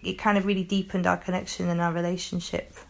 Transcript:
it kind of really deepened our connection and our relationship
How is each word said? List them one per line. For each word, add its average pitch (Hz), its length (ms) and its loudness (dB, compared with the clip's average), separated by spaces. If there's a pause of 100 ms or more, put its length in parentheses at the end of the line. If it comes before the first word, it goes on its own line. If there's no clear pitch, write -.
it 185 120 -4
kind 208 260 4
of 185 80 0
really 190 160 2
deepened 190 420 0
our 180 120 4
connection 180 520 -2
and 170 100 2
our 170 140 2
relationship 175 800 -4 (160)